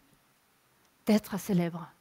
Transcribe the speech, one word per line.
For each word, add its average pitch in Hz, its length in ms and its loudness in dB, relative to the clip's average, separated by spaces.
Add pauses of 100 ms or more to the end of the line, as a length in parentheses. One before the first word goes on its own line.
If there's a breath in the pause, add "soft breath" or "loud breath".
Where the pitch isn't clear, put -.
(1040)
d'être 214 340 0
célèbre. 170 480 -2 (140)